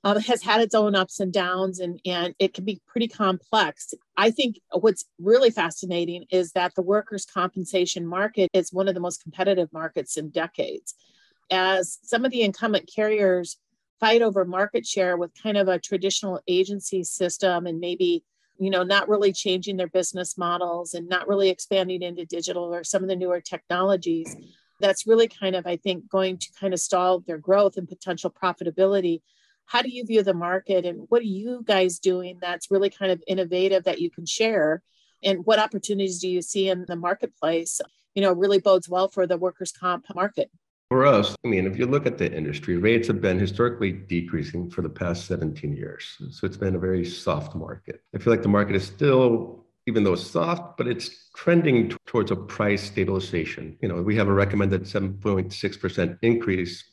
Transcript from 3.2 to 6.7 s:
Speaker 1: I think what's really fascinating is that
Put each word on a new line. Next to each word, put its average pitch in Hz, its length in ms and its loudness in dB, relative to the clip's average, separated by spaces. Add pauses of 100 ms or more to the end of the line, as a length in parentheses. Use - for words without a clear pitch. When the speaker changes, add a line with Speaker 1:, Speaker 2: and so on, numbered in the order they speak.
Speaker 1:
I 214 140 4
think 240 260 0 (160)
what's 190 320 2 (160)
really 233 300 6
fascinating 170 800 -4
is 185 220 0
that 180 220 0